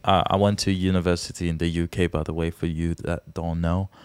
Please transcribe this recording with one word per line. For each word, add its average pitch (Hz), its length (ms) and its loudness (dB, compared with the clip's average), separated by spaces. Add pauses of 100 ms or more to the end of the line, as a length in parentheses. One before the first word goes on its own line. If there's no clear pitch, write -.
uh, 95 240 6
I - 100 2
went 101 220 4
to - 120 0
university 90 800 0
in 82 100 -2
the 85 80 0
U 85 200 0
K, 90 200 0
by 80 160 -2
the 80 100 -6
way, 82 160 -2
for - 160 -6
you 82 300 -2
that - 380 -6
don't 85 280 -2
know. 87 280 0 (160)